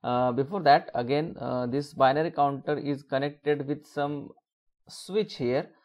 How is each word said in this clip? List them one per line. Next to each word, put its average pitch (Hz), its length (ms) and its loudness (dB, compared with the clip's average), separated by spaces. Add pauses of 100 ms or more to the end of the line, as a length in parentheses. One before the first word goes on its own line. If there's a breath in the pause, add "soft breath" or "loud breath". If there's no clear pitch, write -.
Uh, 123 260 2
before 139 300 -2
that, 151 340 6
again, 143 460 -2
uh, 123 240 -2
this 139 280 -4
binary 143 380 4
counter 143 460 0
is 139 260 -4
connected 143 640 -2
with 147 180 -6
some 143 440 -6 (580)
switch - 480 -4
here. 131 340 0 (160 soft breath)